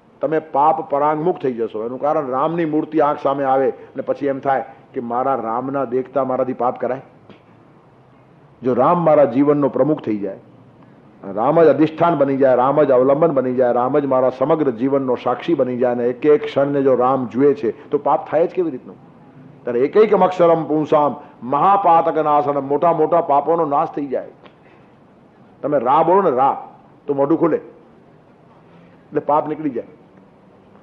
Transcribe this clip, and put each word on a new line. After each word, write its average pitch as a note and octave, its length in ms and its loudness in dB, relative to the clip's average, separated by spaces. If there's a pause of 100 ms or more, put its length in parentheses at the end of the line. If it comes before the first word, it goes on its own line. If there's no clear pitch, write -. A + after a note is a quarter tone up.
(200)
તમે D3+ 180 -2
પાપ D3+ 520 0
પરાંગમુખ D#3 480 -2
થઈ C3 140 -4
જશો. A2 320 -6
એનું B2+ 160 -10
કારણ, D3 300 -2
રામની D#3+ 340 -2
મૂર્તિ D#3 360 -2
આંખ D3 220 0
સામે C#3 220 -2
આવે C3+ 260 0
અને - 320 -12
પછી C3 240 -6
એમ C3+ 120 -4
થાય C3 260 -2 (300)
કે C3 60 -8
મારા B2 340 -2
રામના B2+ 500 -4
દેખતા B2+ 400 -4
મારાથી B2+ 280 -4
પાપ B2 280 -4
કરાય. B2+ 220 -6 (1600)
જો B2 120 0
રામ E3 300 2
મારા D3+ 200 6
જીવનનો C#3+ 440 2
પ્રમુખ C#3+ 320 0
થઈ A2 180 -4
જાય, F#2+ 200 -8 (840)
રામ A#2 400 0
જ D#3 40 6
અધિષ્ઠાન D#3 520 2
બની C#3 180 0
જાય, C3 200 4
રામ C#3 260 2
જ C#3 80 2
અવલંબન C#3 420 2
બની B2+ 220 -2
જાય, B2 180 2
રામ B2+ 260 0
જ C#3+ 80 -2
મારા B2+ 240 2
સમગ્ર C#3+ 400 0
જીવનનો B2+ 460 -2
સાક્ષી B2 380 -4
બની B2+ 220 -2
જાય B2 160 0
અને A#2+ 140 -4
એક B2 200 -2
એક D3 180 4
ક્ષણને C#3 380 -2
જો C3+ 120 4
રામ B2+ 320 0
જુએ C3+ 280 2
છે, A#2 360 -8
તો D3 80 -2
પાપ D3+ 320 -2
થાય D#3+ 160 0
જ - 40 -6
કેવી F3 200 -4
રીતનું? A2+ 260 -14 (680)
ત્યારે A#2+ 160 -2
એકૈકમ F#3 440 4
અક્ષરમ E3+ 400 2
પુંસામ, D3 520 0 (260)
મહાપાતક E3 760 2
નાશન, D3 400 2
મોટા C#3+ 340 0
મોટા D#3 280 2
પાપોનો D#3+ 440 0
નાશ D3 260 -2
થઈ C#3+ 160 -6
જાય. A2+ 260 -8 (1300)
તમે C#3+ 160 0
રા C3+ 240 2
બોલો F3+ 200 2
ને, F3 80 0
રા, B2+ 260 0 (500)
તો C#3+ 80 -4
મોઢું C#3+ 240 0
ખુલે, D#3 180 0
એટલે - 1600 -14
પાપ D3 280 -2
નીકળી D3+ 220 -6
જાય. A2+ 160 -8 (960)